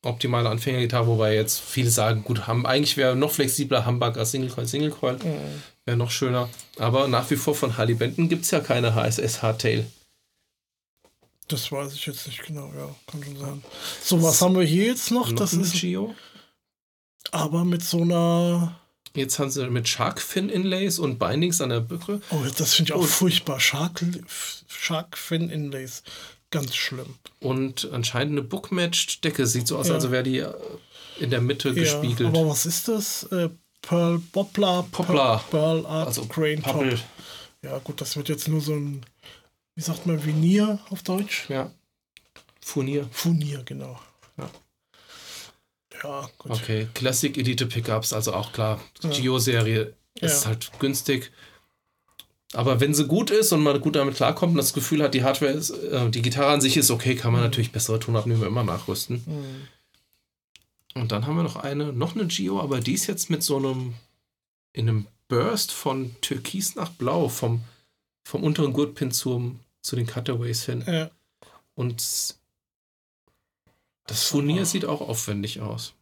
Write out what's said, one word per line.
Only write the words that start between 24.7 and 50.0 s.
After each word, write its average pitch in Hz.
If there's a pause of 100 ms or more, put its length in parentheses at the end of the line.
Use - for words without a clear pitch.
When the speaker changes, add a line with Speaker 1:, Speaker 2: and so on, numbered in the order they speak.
Speaker 2:
Fin 170
Inlays. 139 (480)
Ganz 139
schlimm. 127 (260)
Speaker 1:
Und 131
anscheinend 123
eine 139
Bookmatched 175
Decke. -
Sieht 117
so -
aus, -
Speaker 2:
Ja. -
Speaker 1:
als 131
wäre 127
die, 131
äh, - (680)
in 123
der 123
Mitte 135
Speaker 2:
Ja, 123
Speaker 1:
gespiegelt. 151
Speaker 2:
aber 160
was 147
ist -
das? 220 (100)
Äh, 175 (340)
Pearl, 170 (120)
Poplar, 196
Speaker 1:
Poplar. 139
Speaker 2:
Pearl 160
Art 156
Speaker 1:
Also 117
Speaker 2:
Grain 151
Top. 135
Speaker 1:
Pappel. 131 (600)
Speaker 2:
Ja, 135
gut, 143
das -
wird 143
jetzt 151
nur 156
so 147
ein, 143 (720)
wie 165
sagt 160
man, 160
Veneer 185 (120)
auf 190
Deutsch? 196
Speaker 1:
Ja. 135 (880)
Furnier. 139
Speaker 2:
Furnier, 147
genau. 131 (380)
Speaker 1:
Ja. - (1500)
Speaker 2:
Ja, 139 (100)
gut. -
Speaker 1:
Okay, 110
Classic 131
Elite 120
Pickups, 113
also 110
auch 101
klar, 110 (220)
Speaker 2:
Ja. 165
Speaker 1:
Gio-Serie 120 (260)